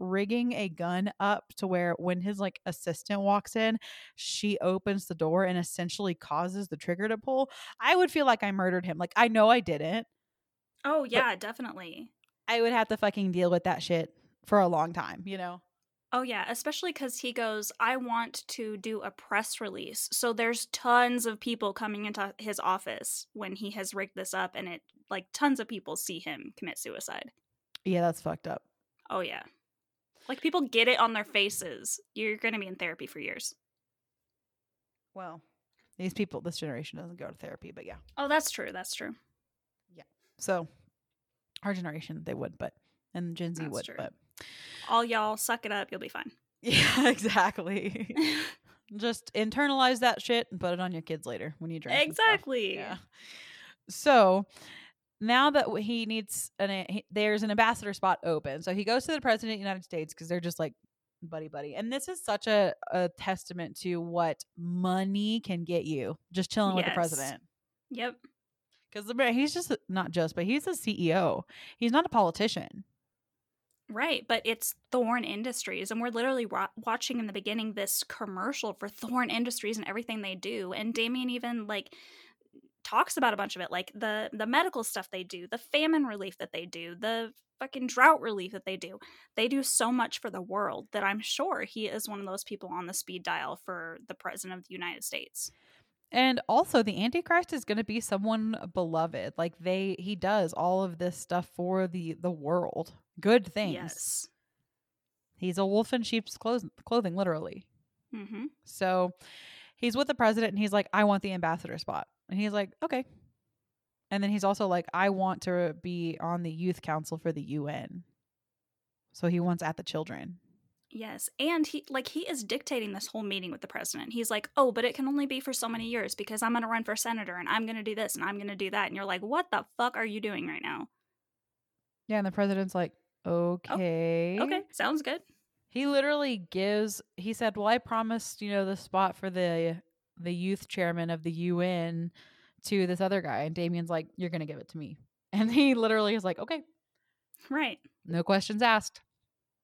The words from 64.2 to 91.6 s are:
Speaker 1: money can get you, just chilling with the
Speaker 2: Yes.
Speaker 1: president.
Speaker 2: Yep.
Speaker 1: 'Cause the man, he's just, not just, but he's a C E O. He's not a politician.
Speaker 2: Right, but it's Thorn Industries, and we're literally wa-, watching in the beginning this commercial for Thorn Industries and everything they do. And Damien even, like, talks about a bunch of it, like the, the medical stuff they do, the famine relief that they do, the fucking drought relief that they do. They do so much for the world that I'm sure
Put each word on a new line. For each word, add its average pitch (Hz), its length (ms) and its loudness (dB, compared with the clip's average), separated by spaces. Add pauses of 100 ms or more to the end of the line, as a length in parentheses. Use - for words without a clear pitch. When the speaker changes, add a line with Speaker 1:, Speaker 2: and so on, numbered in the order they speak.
Speaker 1:
money 190 840 0
can 175 240 -2
get 170 200 0
you, 143 320 -2 (160)
just 185 180 -2
chilling 196 260 2
with 180 100 2
the 180 60 0
Speaker 2:
Yes. - 20 -4
Speaker 1:
president. 156 480 -2 (480)
Speaker 2:
Yep. 151 260 -6 (720)
Speaker 1:
'Cause 208 140 -10
the 220 80 -6
man, 240 220 4
he's 285 180 4
just, 349 180 -4 (160)
not 185 260 -2
just, 160 220 2
but 170 100 -2
he's 254 220 2
a 370 80 0
C - 240 -2
E 165 160 4
O. 180 300 2 (320)
He's 233 160 2
not 320 140 4
a - 40 -4
politician. 208 720 2 (1080)
Speaker 2:
Right, 247 360 -2
but 226 200 2
it's - 280 -2 (160)
Thorn 240 340 2
Industries, 202 640 -6
and 226 100 -2
we're 240 80 0
literally 240 380 0
wa-, 196 280 -2
watching 233 440 -2
in 220 80 -2
the 196 80 -8
beginning 214 400 -4
this 202 280 -2
commercial 214 680 -4
for 202 160 -10
Thorn 240 400 -2
Industries 226 480 -2
and 214 100 -8
everything 220 360 -6
they 190 120 -6
do. 190 380 -6
And 226 220 -4
Damien 247 340 -2
even, 240 380 -4
like, 202 280 -6 (880)
talks - 360 2
about 240 160 6
a - 20 -2
bunch 202 200 -4
of 180 60 -8
it, - 80 -8
like 185 240 -4
the, 214 380 -2
the 220 140 -4
medical 269 380 2
stuff - 260 -6
they 185 120 -6
do, 180 240 -12
the - 120 -8
famine 311 480 4
relief 196 320 -8
that - 120 -8
they 170 140 -8
do, 170 300 -12
the 226 400 -4 (260)
fucking 254 280 -4
drought 269 340 8
relief 202 300 -4
that 190 120 -10
they 190 140 -4
do. 190 200 -12 (380)
They 220 120 4
do 277 140 2
so 240 300 4
much 247 260 0
for 220 120 -8
the 185 120 -8
world 196 500 -2
that 202 120 0
I'm 202 160 0
sure 277 440 0